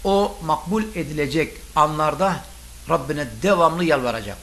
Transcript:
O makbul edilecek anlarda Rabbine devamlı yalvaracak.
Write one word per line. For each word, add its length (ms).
O 400
makbul 400
edilecek 580
anlarda 680
Rabbine 380
devamlı 400
yalvaracak. 600